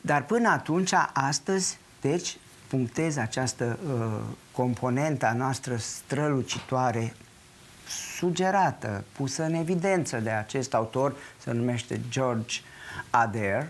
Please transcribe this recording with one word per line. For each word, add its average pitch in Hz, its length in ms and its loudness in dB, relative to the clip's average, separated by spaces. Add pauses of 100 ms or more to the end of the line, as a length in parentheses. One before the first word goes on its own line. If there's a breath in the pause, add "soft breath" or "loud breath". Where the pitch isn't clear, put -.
dar 147 240 0
până 233 240 2
atunci, 175 440 2 (200)
astăzi, 185 640 2 (220)
deci, 170 360 0 (300)
punctez 143 500 0
această, 120 640 -2 (160)
uh, 113 260 -2 (320)
componentă 127 760 0
a 110 60 4
noastră 127 440 -2
strălucitoare, 127 1400 -2 (1000)
sugerată, 175 960 2
pusă 139 320 -2
în 160 100 0
evidență 170 640 0
de 113 140 -2
acest 110 440 -2
autor, 123 420 2 (220 loud breath)
se - 140 -6
numește 117 560 -2
George 120 520 -2 (500 loud breath)
Adair 113 600 2